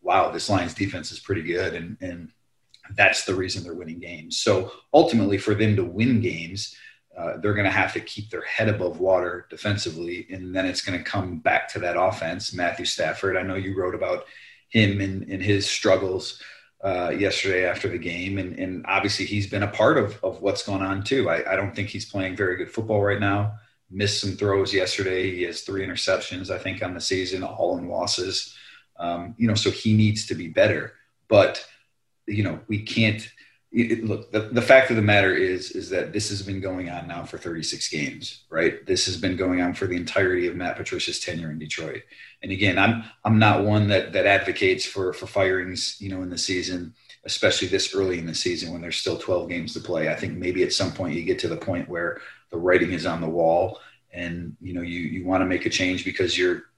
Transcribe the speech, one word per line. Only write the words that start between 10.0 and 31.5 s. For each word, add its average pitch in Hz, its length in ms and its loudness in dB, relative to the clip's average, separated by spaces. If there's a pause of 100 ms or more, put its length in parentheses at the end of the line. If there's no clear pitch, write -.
and 90 240 -8
then 92 100 0
it's 90 160 -2
gonna 87 220 -4
come 92 340 -4
back - 320 0
to 90 100 -6
that 87 160 -2
offense. 90 580 0
Matthew 87 320 -2
Stafford, 90 520 0
I 90 60 -2
know 92 120 -4
you 95 220 -4
wrote 90 180 -2
about 90 300 -2 (440)
him 101 300 4
and, 95 300 -2
and 95 120 -6
his 98 280 2
struggles, 95 720 2 (420)
uh, 90 340 0
yesterday 92 480 2
after 87 220 -2
the 87 100 -4
game, 90 420 -4
and, 90 200 -6
and 92 280 -6
obviously 95 380 0
he's 101 220 -2
been 101 160 -2
a 101 40 0
part 135 300 4
of, 104 260 0
of - 180 -4
what's 98 220 -2
going 95 180 -4
on 98 220 -2
too. 117 260 2
I, 82 240 0
I - 20 2
don't 101 200 -2
think 101 120 -4
he's - 220 -10
playing 95 260 -6
very 90 220 0
good - 140 -6
football 110 300 0
right 101 200 2
now. 104 380 0 (320)
Missed 101 300 -2
some 98 100 -2
throws 98 420 2
yesterday. 92 600 0
He 90 80 -2
has 85 180 -6
three 95 240 -4
interceptions, 92 640 -2
I 92 80 -4
think, 92 240 -6
on 90 140 -6
the 85 60 -10
season, 92 420 -2
all 87 340 -2
in 85 120 -8
losses. 90 680 -4 (420)
Um, 87 400 -6
you 113 100 4
know, 107 60 4
so 104 160 2
he 107 240 0
needs 107 340 4
to - 80 -4
be 85 120 -8
better. 82 460 2 (340)
But, - 360 6 (600)